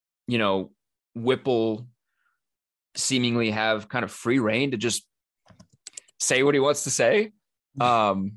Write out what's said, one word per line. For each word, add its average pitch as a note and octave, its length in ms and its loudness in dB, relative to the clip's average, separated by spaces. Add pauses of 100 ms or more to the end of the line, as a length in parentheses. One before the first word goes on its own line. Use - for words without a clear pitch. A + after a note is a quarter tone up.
(260)
you A#2+ 120 -2
know, G2 340 -2 (420)
Whipple A#2 720 -2 (1080)
seemingly A#2+ 560 0
have G#2+ 380 -2
kind B2 160 -4
of - 80 -10
free B2 260 0
reign B2 340 0
to B2 40 -4
just A2+ 300 -4 (1120)
say C3 240 2
what C#3+ 120 4
he C#3 60 4
wants C#3+ 240 0
to C#3 60 -4
say, G#3 420 2 (480)
um, G#2 560 2